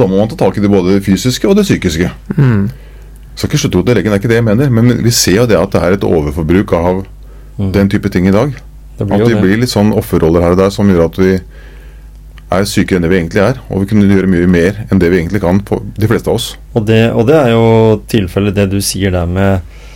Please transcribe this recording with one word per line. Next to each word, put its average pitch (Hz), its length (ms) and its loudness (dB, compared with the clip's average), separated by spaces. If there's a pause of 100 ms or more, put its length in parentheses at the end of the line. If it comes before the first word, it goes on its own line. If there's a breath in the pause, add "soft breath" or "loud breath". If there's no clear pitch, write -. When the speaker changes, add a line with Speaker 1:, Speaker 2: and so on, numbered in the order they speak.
Speaker 1:
da 92 80 -2
må 95 80 0
man 107 100 0
ta - 140 -12
tak 101 160 -2
i 101 60 0
det 101 60 0
både 95 280 2
det 98 80 -4
fysiske 110 420 0
og 196 80 4
det 208 80 2
psykiske. 87 460 -2 (260)
Speaker 2:
Mm. 113 300 2 (720 loud breath)
Speaker 1:
Skal - 100 -6
ikke 147 140 -2
slutte 92 160 -2
å 90 60 0
gå - 40 -6
til 120 120 2
legen, 98 120 -2
det 101 60 0
er 101 40 -2
ikke 113 120 0
det 117 80 2
jeg 113 80 0
mener, 135 240 2
men 120 180 4 (140)
vi 120 80 2
ser 98 240 0
jo 123 100 2
det 98 80 4
at 90 160 0
det 92 140 0
er 95 100 2
et 107 140 -6
overforbruk 82 640 0
av 92 280 -2 (500 soft breath)
Speaker 3:
Mm. 98 180 -4
Speaker 1:
den 101 160 2
type 101 220 -2
ting 92 160 0
i 98 80 2
dag. 135 160 0 (480)
Speaker 3:
Det 104 80 -4
blir 101 80 -2
Speaker 1:
At 101 80 2
Speaker 3:
jo 120 80 2
Speaker 1:
vi 110 80 2
Speaker 3:
det. 98 80 2
Speaker 1:
blir 98 160 2
litt 127 80 -2
sånn 104 240 0
offerroller 85 480 0
her 87 100 2
og 90 60 2
der, 95 160 2
som 101 160 2
gjør 85 160 2
at 80 160 -8
vi 95 100 2 (1200 soft breath)
er 98 140 0
sykere 95 300 0
enn 85 80 0
det 82 40 0
vi 92 100 2
egentlig 95 220 -2
er, 127 180 0 (100)
og 95 120 -4
vi 98 80 -2
kunne 104 200 4
gjøre 95 200 2
mye 87 200 2
mer 90 400 2
enn 95 80 2
det 85 120 2
vi 90 120 2
egentlig 95 200 -4
kan 92 180 2
på 101 180 -4 (160)
de 104 160 -2
fleste 90 200 -2
av 101 80 0
oss. - 100 -6 (260)
Speaker 3:
Og 110 120 -2
det, 110 140 4 (140)
og 113 120 0
det 151 120 4
er 123 160 2
jo 113 100 4 (460)
tilfellet 101 440 -2
det 101 160 0
du 98 120 -2
sier 95 320 -4
der 87 120 -2
med, 95 360 0 (340 loud breath)